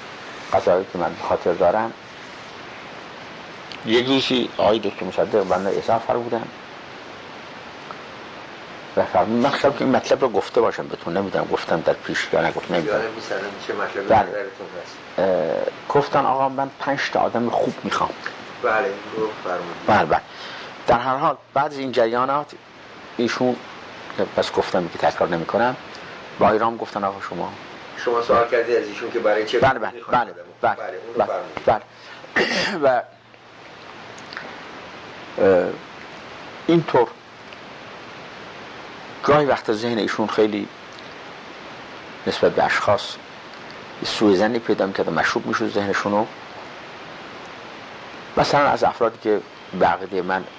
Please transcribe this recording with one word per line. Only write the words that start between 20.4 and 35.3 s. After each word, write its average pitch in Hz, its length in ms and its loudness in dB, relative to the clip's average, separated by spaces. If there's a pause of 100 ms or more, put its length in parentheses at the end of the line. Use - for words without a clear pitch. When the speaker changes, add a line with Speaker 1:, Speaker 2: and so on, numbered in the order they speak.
Speaker 1:
در 120 120 6
هر 131 180 2
حال 143 200 2 (180)
بعد 147 180 2
از 143 60 -8
این 135 140 -2
جریانات 123 640 4 (640)
ایشون، 120 400 2 (800)
پس 95 160 2
گفتم 90 360 2
که - 100 -10
تکرار - 300 2
نمی‌کنم، 104 480 0 (640)
با 101 120 6
ایران 113 260 4
گفتن: 107 280 -4
«آقا 98 160 -2
شما.» 92 320 -6 (520)
Speaker 2:
شما 117 180 2
سوال 120 260 4
کردید 117 280 4
از 107 100 2
ایشون 104 240 -6
که 117 80 -2
برای 107 280 2
چه 123 120 2
Speaker 1:
بله، 127 200 6
بله، 107 120 -4
Speaker 2:
می‌خواد 117 260 -2
Speaker 1:
بله، 117 140 0
Speaker 2:
آدمو؟ 87 140 -14 (160)
Speaker 1:
بله، 110 140 4
Speaker 2:
بله، 95 320 -8
اون 117 80 -10
رو 120 60 2
Speaker 1:
بله، 107 60 2
Speaker 2:
فرمودید. 95 400 -4
Speaker 1:
بله. 110 160 6 (1000)
<clears throat> - 0 -
و، 123 180 4 (2500)